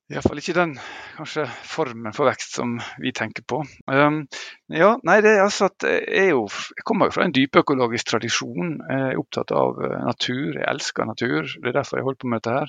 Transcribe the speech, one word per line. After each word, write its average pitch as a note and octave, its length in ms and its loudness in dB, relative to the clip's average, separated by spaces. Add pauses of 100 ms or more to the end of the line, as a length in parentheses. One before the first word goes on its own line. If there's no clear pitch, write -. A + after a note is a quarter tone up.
(120)
I C#3+ 60 -6
hvert C#3 100 2
fall C#3+ 140 -8
ikke - 160 -4
den, E3+ 140 2 (440)
kanskje, D3+ 300 -6 (180)
formen A#2 480 -6
for C#3 160 2
vekst - 300 -2
som A#2+ 160 -2 (260)
vi B2 160 -4
tenker A2 320 -6
på. C#3+ 140 -2 (260)
Ehm, D3 300 4 (500)
ja, E3 220 4 (180)
nei, F3+ 60 8 (100)
det G#3 60 8
er G#3 160 6
altså G3+ 240 2
at - 180 -6
jeg F#3 380 2
er - 80 6
jo, B2 80 4 (340)
jeg - 80 -12
kommer - 240 2
jo - 60 -6
fra - 100 2
en F3 80 0
dyp C3 300 2
økologisk B2 480 0
tradisjon. B2 640 -2 (160)
Jeg C3+ 160 0
er C3 160 -2
opptatt - 340 -4
av, B2+ 240 2
eh, - 240 -2
natur, B2+ 540 -4
jeg C#3 100 -2
elsker - 400 -2
natur. C3+ 400 -2
Det B2+ 240 -4
er C#3 60 0
derfor C#3 240 -2
jeg B2 80 -2
holder C3 100 -6
på B2+ 80 -4
med A2+ 140 -2
dette A#2+ 160 0
her. D3+ 100 -2